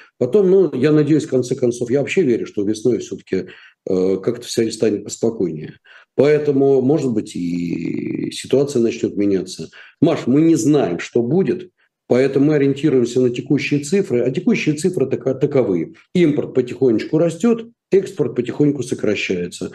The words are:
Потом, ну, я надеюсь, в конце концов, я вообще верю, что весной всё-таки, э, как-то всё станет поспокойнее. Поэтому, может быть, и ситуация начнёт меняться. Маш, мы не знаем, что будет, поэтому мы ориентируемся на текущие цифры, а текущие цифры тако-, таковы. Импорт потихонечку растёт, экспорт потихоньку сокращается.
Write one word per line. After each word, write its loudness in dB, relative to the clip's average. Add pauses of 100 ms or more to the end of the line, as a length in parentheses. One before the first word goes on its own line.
(180)
Потом, 2
ну, 4
я 2
надеюсь, 4
в -12
конце 0
концов, -2
я 2
вообще 0
верю, 0
что -4
весной 0
всё-таки, -6 (440)
э, 2
как-то -4
всё -2
станет -2
поспокойнее. -4 (420)
Поэтому, 2
может 0
быть, -6
и -4
ситуация 0
начнёт -2
меняться. -2 (320)
Маш, 2
мы 4
не 4
знаем, 2
что -2
будет, -2 (400)
поэтому 2
мы 2
ориентируемся 2
на 4
текущие -2
цифры, 0
а 0
текущие 0
цифры -2
тако-, -2
таковы. 0 (200)
Импорт 2
потихонечку 0
растёт, 0 (240)
экспорт 0
потихоньку 0
сокращается. -4